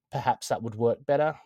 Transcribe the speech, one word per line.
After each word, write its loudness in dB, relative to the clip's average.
perhaps -2
that -2
would -8
work 0
better. 2